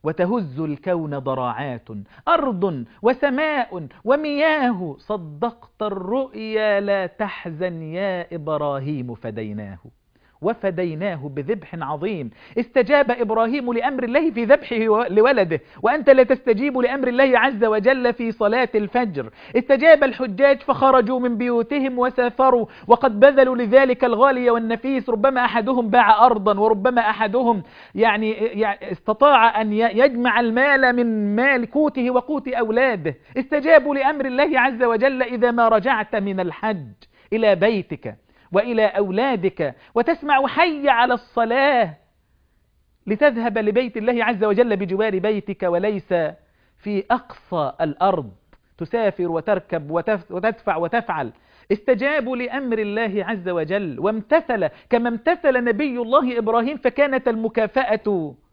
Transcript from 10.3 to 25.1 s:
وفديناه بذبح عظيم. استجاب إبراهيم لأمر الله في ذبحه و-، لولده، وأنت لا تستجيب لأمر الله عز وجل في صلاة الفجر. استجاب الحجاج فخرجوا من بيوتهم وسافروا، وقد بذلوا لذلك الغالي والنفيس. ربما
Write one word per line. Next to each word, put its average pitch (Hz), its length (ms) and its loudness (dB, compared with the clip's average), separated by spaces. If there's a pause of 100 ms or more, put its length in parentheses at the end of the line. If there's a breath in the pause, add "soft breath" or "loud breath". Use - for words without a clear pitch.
وفديناه 175 920 -6
بذبح 160 400 -8
عظيم. 151 540 -6 (300 loud breath)
استجاب 254 520 2
إبراهيم 240 600 -2
لأمر 254 300 -2
الله 277 280 0
في 226 140 -4
ذبحه 226 440 2
و-، 220 140 2
لولده، 202 580 2 (200 loud breath)
وأنت 269 280 2
لا 262 140 8
تستجيب 254 540 0
لأمر 254 300 -2
الله 247 320 4
عز 233 240 0
وجل 240 500 0
في 233 180 -4
صلاة 226 440 0
الفجر. 202 540 -2 (260 loud breath)
استجاب 285 480 6
الحجاج 262 580 0
فخرجوا 254 580 2
من 240 180 -2
بيوتهم 247 640 -2
وسافروا، 247 680 2 (220 loud breath)
وقد 240 320 2
بذلوا 262 360 6
لذلك 247 480 4
الغالي 247 460 2
والنفيس. 233 600 -2
ربما 247 360 0